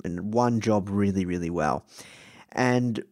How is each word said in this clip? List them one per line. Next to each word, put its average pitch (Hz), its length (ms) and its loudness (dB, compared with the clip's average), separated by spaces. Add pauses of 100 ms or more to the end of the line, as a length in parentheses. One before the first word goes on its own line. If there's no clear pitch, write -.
and 90 300 -6
one 120 260 4
job 101 300 2
really, 98 340 0
really 87 280 -4
well. 76 340 -2 (640)
And 123 600 0